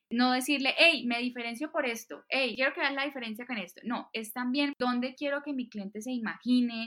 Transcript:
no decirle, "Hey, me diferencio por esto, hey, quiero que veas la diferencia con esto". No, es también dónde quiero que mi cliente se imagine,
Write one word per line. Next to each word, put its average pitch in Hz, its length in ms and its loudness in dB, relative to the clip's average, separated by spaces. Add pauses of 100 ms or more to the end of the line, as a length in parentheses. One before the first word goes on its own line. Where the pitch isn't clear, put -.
no 247 220 4
decirle, 262 480 2
"Hey, 302 280 6
me 240 120 0
diferencio 240 540 -6
por 302 120 0
esto, - 440 -6
hey, 254 260 0
quiero 269 180 2
que 359 80 -6
veas 277 140 2
la 277 100 -2
diferencia 240 400 -6
con 247 140 -4
esto". 180 260 -8
No, 226 280 -4
es 220 200 -8
también 262 460 0
dónde 247 380 0
quiero 285 260 -2
que 294 100 -6
mi 254 160 -4
cliente 208 320 -8
se 254 120 -6
imagine, 233 760 0